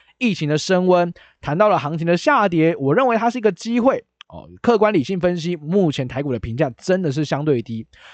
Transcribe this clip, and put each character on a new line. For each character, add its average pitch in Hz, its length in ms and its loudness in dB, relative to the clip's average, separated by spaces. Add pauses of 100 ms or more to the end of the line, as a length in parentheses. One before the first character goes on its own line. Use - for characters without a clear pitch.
(180)
疫 233 140 0
情 151 160 -4
的 151 80 2
升 185 300 0
温， 175 260 4 (300)
谈 147 160 -4
到 214 100 6
了 180 100 4
行 147 200 -4
情 165 80 -4
的 170 100 2
下 233 320 2
跌， 165 280 2
我 139 180 0
认 262 140 4
为 226 100 2
它 233 100 0
是 233 80 -2
一 254 60 -6
个 208 100 -2
机 233 280 -4
会 - 240 0 (240)
哦。 - 200 -18 (140)
客 233 160 2
观 208 160 4
理 143 100 2
性 190 160 -4
分 180 160 0
析， 170 200 -4
目 165 360 0
前 127 160 -4
台 127 140 -6
股 143 100 -4
的 117 60 -2
评 113 180 -8
价 127 220 0
真 185 240 0
的 151 100 -2
是 147 120 -2
相 147 200 -4
对 143 160 2
低。 110 260 -10 (280)